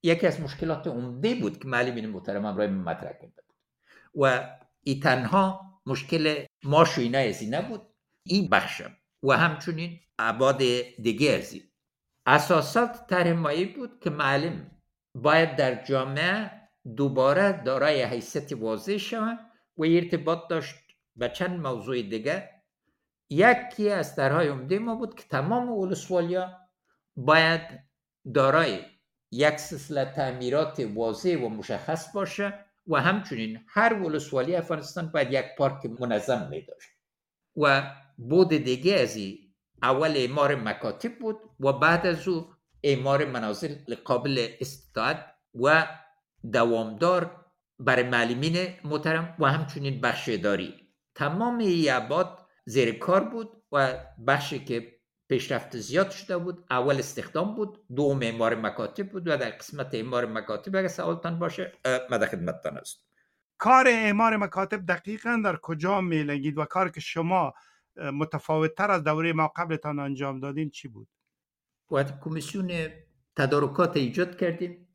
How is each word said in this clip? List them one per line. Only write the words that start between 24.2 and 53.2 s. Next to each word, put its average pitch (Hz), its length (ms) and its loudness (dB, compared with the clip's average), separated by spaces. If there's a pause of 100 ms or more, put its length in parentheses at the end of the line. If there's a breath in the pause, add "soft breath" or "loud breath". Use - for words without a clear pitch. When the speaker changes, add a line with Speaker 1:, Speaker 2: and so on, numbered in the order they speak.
Speaker 1:
عمده 143 300 -2
ما 226 160 -4
بود 233 200 -8
که - 160 -20
تمام 220 400 -2
ولسوالیا 185 880 -2 (580)
باید 160 440 6 (760)
دارای 135 460 4 (500)
یک 147 260 4
سلسله 139 560 -6
تعمیرات 135 680 -2 (140)
واضح 113 420 0
و 123 120 -2
مشخص 110 640 -6
باشه 196 500 -6 (220)
و 151 140 2
همچنین 123 680 -2
هر 226 260 2
ولسوالی 151 600 -2
افغانستان 165 540 -6
باید 135 220 0
یک 131 120 0 (140)
پارک 139 280 0 (140)
منظم 110 500 0
می 78 160 -8
داشت. - 220 -20 (680)
و 139 380 2 (240)
بود 160 300 4
دیگه 139 460 2
از 117 220 2
این 101 220 -8 (440)
اول 143 340 2
اعمار 139 380 2
مکاتب 113 640 -6
بود 220 180 -4 (240)
و 135 120 2
بعد 165 340 4
از 165 220 -2
او 165 260 -4 (280)
اعمار 139 420 2
منازل 113 720 -6
قابل 123 540 -2 (120)
استطاعت 131 680 -6 (280)
و 151 340 4 (640)
دوامدار 117 920 2 (340)
برای 123 240 4
معلمین 123 640 0 (160)
محترم 160 540 -2
و 151 80 4
همچنین 139 540 0
بخش 120 280 0
اداری. 98 460 0 (400)
تمام 214 440 -2
این 170 340 2
ابعاد 139 540 -2 (180 soft breath)
زیر 117 340 2
کار 190 260 4